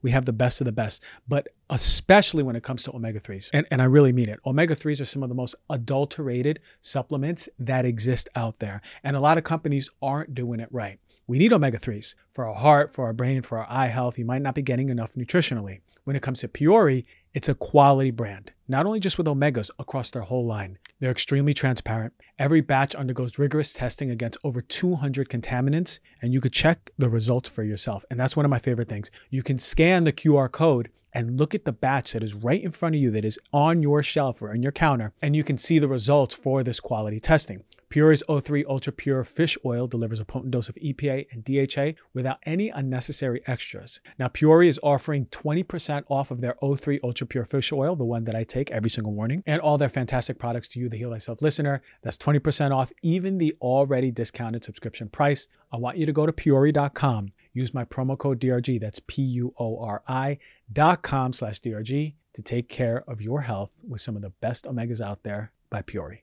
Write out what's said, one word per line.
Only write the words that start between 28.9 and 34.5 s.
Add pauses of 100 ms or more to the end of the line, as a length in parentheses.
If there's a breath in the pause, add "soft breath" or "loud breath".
You
can
scan
the
Q
R
code (240)
and
look
at
the
batch
that
is
right
in
front
of
you,
that
is (140)
on
your
shelf
or